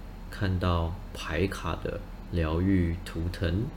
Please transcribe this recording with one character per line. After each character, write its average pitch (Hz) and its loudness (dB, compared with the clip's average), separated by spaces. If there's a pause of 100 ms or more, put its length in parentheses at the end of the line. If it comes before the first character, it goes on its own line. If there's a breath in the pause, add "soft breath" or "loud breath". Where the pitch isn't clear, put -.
(300)
看 95 0
到 87 2 (200)
牌 82 0
卡 - -2
的 - -4 (300)
疗 82 2
愈 90 4
图 - -4 (100)
腾 90 0 (120)